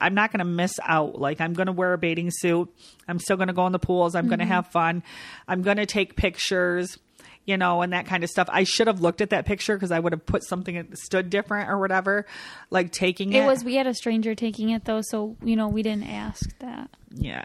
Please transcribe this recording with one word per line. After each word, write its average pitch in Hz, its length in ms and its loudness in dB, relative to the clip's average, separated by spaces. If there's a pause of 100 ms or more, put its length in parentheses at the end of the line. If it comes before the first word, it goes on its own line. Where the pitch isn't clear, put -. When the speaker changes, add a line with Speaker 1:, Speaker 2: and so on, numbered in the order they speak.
Speaker 1:
"I'm 185 140 4
not 214 180 2
gonna 190 140 0
miss 175 260 0 (100)
out. 156 380 0
Like, 143 200 -2
I'm 165 120 -2
gonna 185 200 0
wear 180 200 2
a 175 60 2
bathing 170 340 0
suit. 175 360 2 (380)
I'm 175 140 -4
still 190 160 0
gonna 185 160 0
go 180 140 2
in 185 60 0
the 185 60 2
pools. 175 380 2
I'm 170 120 0
gonna 226 140 0
Speaker 2:
Mm-hmm. 220 100 0
Speaker 1:
have 180 160 2
fun. 170 340 0 (440)
I'm 185 160 -2
gonna 202 240 2
take 196 300 -2
pictures," 180 800 0 (460)
you 196 120 0
know, 175 260 2
and 180 100 -2
that 180 140 -2
kind 180 180 -2
of 175 60 -2
stuff. 180 200 2
I 190 140 4
should 226 240 2
have 196 120 2
looked 170 200 2
at 208 100 -2
that 196 160 0
picture 208 320 -2
'cause 185 140 -2
I 165 80 2
would 170 120 0
have 160 140 -6
put - 160 -2
something 180 320 -6
that 170 240 -10
stood 185 320 -2
different 202 400 -2
or 196 80 0
whatever, 190 480 2 (440)
like, 180 220 2
taking 190 420 0
Speaker 2:
It 262 100 8
Speaker 1:
it. - 20 2
Speaker 2:
was, 262 160 4
we 240 140 0
had 269 100 2
a 247 80 0
stranger 226 400 0
taking 220 360 -2
it 226 140 -2
though, 220 180 -2
so, 214 420 -6
you 226 100 2
know, 220 140 2
we 214 140 0
didn't 208 260 -2
ask 208 500 -8
that. - 300 -12 (240)
Speaker 1:
Yeah, - 320 -6